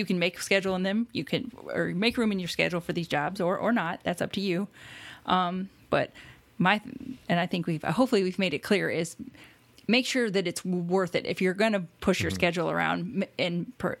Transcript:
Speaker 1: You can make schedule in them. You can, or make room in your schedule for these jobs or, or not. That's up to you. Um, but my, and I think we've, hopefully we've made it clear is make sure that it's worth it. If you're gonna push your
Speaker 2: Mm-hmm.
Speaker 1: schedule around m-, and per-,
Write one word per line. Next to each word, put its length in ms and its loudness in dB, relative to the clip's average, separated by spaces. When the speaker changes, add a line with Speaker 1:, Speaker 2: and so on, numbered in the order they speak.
Speaker 1:
You 40 0
can 140 0
make 220 0
schedule 340 2
in 80 0
them. 300 0
You 120 -4
can, 260 -4
or 280 0
make 240 0
room 140 2
in 60 -2
your 100 -4
schedule 320 0
for 120 -6
these 160 -2
jobs 320 -2
or, 160 2
or 160 0
not. 300 0
That's 180 -2
up 120 -2
to 80 -4
you. 280 0
Um, 420 0
but 220 2
my, 220 4
and 120 4
I 60 0
think 200 -2
we've, 160 -2
hopefully 400 2
we've 160 -2
made 160 2
it 80 -2
clear 280 2
is 260 -4
make 180 4
sure 240 0
that 160 0
it's 180 -6
worth 500 0
it. 120 0
If 140 -4
you're 140 2
gonna 260 2
push 200 2
your 100 0
Speaker 2:
Mm-hmm. 60 -4
Speaker 1:
schedule 340 2
around 540 0
m-, 40 -6
and 400 -2
per-, 220 -2